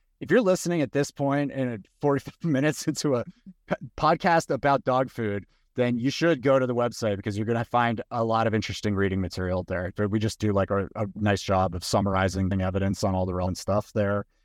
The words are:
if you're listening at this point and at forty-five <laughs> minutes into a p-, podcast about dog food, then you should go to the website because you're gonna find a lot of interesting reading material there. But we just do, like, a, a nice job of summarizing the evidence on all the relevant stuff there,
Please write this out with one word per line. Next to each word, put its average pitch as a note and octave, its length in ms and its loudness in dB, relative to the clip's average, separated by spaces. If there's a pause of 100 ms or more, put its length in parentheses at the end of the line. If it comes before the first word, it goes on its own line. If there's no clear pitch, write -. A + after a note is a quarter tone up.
(220)
if A2+ 100 -4
you're A#3 100 6
listening F3 400 2
at C3 120 -2
this C#3 180 0
point C#3 400 -2
and C3 200 -4
at G#2+ 100 -8 (180)
forty-five C#3 380 0
<laughs> - 60 -20
minutes D3 440 0
into D3 280 0
a A#2 100 -2 (420)
p-, - 80 -4 (220)
podcast E3 520 2
about C#3 360 2
dog C3 260 0
food, G2+ 340 -4 (300)
then B2 240 2
you B2 100 0
should D#3+ 320 2
go C3+ 160 6
to B2+ 80 2
the B2 80 0
website A#2 440 -2
because G2+ 200 -4
you're G#2+ 80 -2
gonna A#2 200 0
find A#2 360 0 (100)
a A#2+ 120 -2
lot A2+ 240 2
of G#2 60 -2
interesting G#2+ 420 -2
reading F#2+ 240 0
material F#2 440 -2
there. F#2 340 -4
But G#2 120 0
we G#2+ 100 0
just G#2+ 200 -4
do, G#2+ 140 2
like, G2 180 2
a, G2 240 0
a G#2+ 100 -4 (100)
nice G#2 260 2
job F#2 340 2
of F2 80 -8
summarizing F#2+ 640 0
the F#2+ 160 0
evidence F#2+ 400 -2
on G2 100 2
all F#2 120 0
the F2+ 80 -2
relevant F2+ 240 -2
stuff G2+ 340 -2
there, G2+ 340 -2 (200)